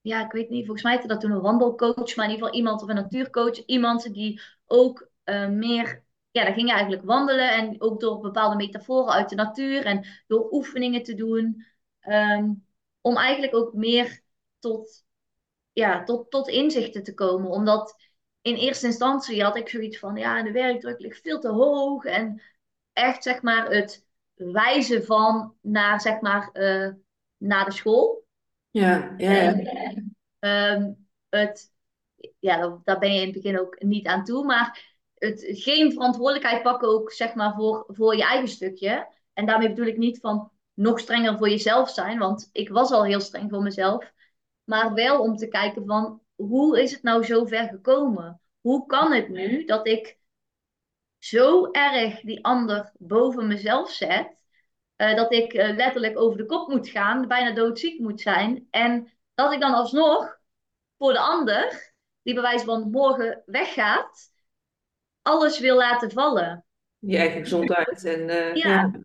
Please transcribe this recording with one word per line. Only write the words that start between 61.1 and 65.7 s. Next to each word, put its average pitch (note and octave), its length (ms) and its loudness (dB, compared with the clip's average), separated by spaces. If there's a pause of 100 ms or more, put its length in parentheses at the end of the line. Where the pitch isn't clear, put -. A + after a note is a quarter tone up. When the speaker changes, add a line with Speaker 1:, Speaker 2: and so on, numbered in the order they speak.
Speaker 1:
de G#3 60 2
ander, D#4 760 0 (300)
die A#3+ 120 -2
bij A#3+ 80 -2
wijze A#3+ 220 0
van A3 260 -2
morgen B3 560 0
weggaat, B3+ 840 -2 (920)
alles D4+ 380 2
wil B3+ 160 4